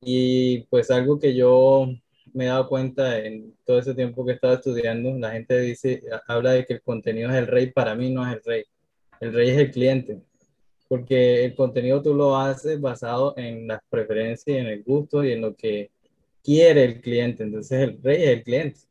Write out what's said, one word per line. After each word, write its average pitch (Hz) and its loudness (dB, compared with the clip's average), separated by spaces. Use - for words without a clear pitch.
Y, 127 0
pues, 120 2
algo 131 2
que 139 0
yo 131 6
me 127 -4
he - 0
dado 127 0
cuenta 131 -2
en 110 -12
todo 123 4
ese 127 -4
tiempo 123 -4
que 123 -4
he 123 0
estado 127 2
estudiando, 117 -2
la 113 -6
gente 120 -2
dice, 123 -4
ha-, 113 -10
habla 123 2
de 127 2
que 127 -8
el 117 -8
contenido 113 -6
es 131 0
el 120 0
rey. 123 0
Para 110 -2
mí 127 -4
no 127 -4
es 123 -6
el 110 -14
rey. 113 -4
El 117 -8
rey 120 2
es 127 2
el 139 4
cliente, 127 0
porque 123 2
el 120 -4
contenido 127 0
tú 147 2
lo 143 2
haces 135 -2
basado 127 -2
en 117 -10
las 110 -8
preferencias, 113 -4
en 123 -4
el 104 -8
gusto 143 -2
y 131 0
en 113 -4
lo 107 -6
que 104 -6
quiere 151 6
el 120 -4
cliente. 120 -4
Entonces, 107 -6
el 127 -2
rey 147 0
es 147 2
el 117 2
cliente. 135 -4